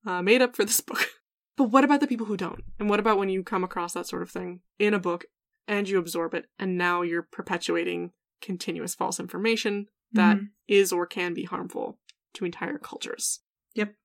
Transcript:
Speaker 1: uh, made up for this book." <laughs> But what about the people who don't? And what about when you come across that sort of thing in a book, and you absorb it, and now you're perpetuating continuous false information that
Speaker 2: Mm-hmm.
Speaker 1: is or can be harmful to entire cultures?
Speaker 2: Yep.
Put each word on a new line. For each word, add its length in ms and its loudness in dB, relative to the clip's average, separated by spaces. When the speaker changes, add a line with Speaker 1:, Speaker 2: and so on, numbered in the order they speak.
Speaker 1:
uh, 160 -2
made 180 8
up 140 2
for 100 2
this 160 0
book." 260 -4
<laughs> 480 -20
But 140 4
what 140 8
about 160 6
the 80 0
people 180 -2
who 100 -4
don't? 280 -6
And 100 0
what 100 4
about 200 4
when 100 0
you 140 0
come 200 -2
across 300 -4
that 140 -8
sort 160 -6
of 80 -12
thing 300 -10
in 160 2
a 40 2
book, 260 -2
and 200 -2
you 120 2
absorb 340 -4
it, 140 -4
and 220 -2
now 240 2
you're 280 -2
perpetuating 800 -4
continuous 540 -8
false 240 -4
information 640 -2
that 240 6
Speaker 2:
Mm-hmm. 80 -4
Speaker 1:
is 240 6
or 140 0
can 300 -4
be 80 -6
harmful 560 -8
to 120 -8
entire 340 -6
cultures? 640 -8
Speaker 2:
Yep. 180 -2